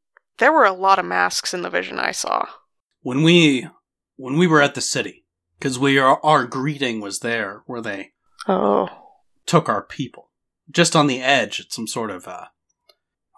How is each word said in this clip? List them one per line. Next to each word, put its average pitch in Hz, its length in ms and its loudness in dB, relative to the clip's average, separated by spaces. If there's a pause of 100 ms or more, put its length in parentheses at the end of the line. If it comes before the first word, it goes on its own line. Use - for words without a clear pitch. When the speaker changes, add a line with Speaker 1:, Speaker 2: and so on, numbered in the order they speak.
(420)
Speaker 1:
there 294 100 4
were 302 120 4
a 196 80 4
lot 190 260 2
of 180 60 -4
masks 180 500 -2
in 180 80 -6
the 180 80 -8
vision 175 300 -6
I - 100 -2
saw. - 360 -4 (540)
Speaker 2:
When 135 220 -2
we, 156 460 4 (480)
when 131 200 -6
we 180 120 4
were 156 120 6
at 143 140 2
the 123 60 -6
city, - 440 -6 (360)
'cause 131 180 -4
we 139 200 2
are, 135 260 4
our 151 220 4
greeting 135 540 -4
was 98 200 -10
there 110 460 -6
where 120 140 -10
they 101 320 -10 (360)
Speaker 1:
Oh. 202 400 0 (580)
Speaker 2:
took - 220 2
our 104 160 -4
people. - 460 -14 (400)
Just 165 260 0
on 147 100 4
the 131 160 -2
edge 127 380 0
at - 120 -16
some 113 140 -8
sort 110 240 -6
of, 90 160 -14
uh, 90 200 -16 (920)